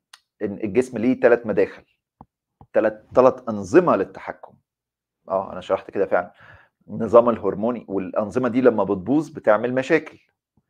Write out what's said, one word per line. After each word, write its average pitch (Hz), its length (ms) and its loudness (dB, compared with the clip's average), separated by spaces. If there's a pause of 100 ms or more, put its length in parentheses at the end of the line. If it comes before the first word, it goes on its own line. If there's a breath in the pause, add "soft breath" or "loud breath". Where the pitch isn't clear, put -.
(420)
إن 104 100 -6 (120)
الجسم 120 340 -2
ليه 123 220 0
تلات - 260 4
مداخل، 101 380 -2 (880)
تلات، 107 420 0
تلات 127 340 4
أنظمة 113 480 2
للتحكم. - 580 -8 (720)
آه، 95 240 -4
أنا 90 80 -12
شرحت - 300 -4
كده 98 160 -2
فعلا. 90 260 -2 (560 soft breath)
النظام 110 400 4
الهرموني، 104 600 -4
والأنظمة 98 600 -4
دي 117 120 -2
لمّا 110 240 2
بتبوظ 101 440 -2
بتعمل 117 460 0
مشاكل. 151 440 -2 (520)